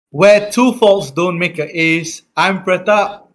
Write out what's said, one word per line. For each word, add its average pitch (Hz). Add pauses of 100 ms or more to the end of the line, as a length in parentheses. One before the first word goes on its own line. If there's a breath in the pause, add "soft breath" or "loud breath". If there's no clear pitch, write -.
(100)
Where 202
two 247
faults 196
don't 170
make 170
an 147
ace. 165 (120)
I'm 185
Pratap. 190